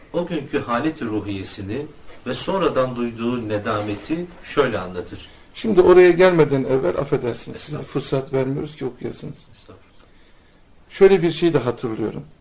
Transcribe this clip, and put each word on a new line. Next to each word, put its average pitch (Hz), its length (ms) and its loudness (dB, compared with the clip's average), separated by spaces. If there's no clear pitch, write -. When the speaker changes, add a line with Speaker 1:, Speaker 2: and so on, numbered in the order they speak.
Speaker 1:
o 170 100 -2
günkü 143 320 -4
haleti 139 460 -4
ruhiyesini 104 840 -6
ve 123 80 -4
sonradan 135 640 0
duyduğu 117 520 -4
nedameti 107 800 -4
şöyle 120 360 0
anlatır. 90 500 -12
Speaker 2:
Şimdi 202 260 2
oraya 180 300 10
gelmeden 160 540 4
evvel, 135 340 0
affedersiniz, 123 600 -4
size 147 180 -10
Speaker 1:
Estağfurullah. 147 160 -12
Speaker 2:
fırsat 135 400 -4
vermiyoruz 135 440 -4
ki - 80 -10
okuyasınız. 120 720 -12
Speaker 1:
Estağfurullah. - 500 -20
Speaker 2:
Şöyle 196 320 6
bir 170 100 2
şey 165 220 2
de 139 40 6
hatırlıyorum. 117 680 -4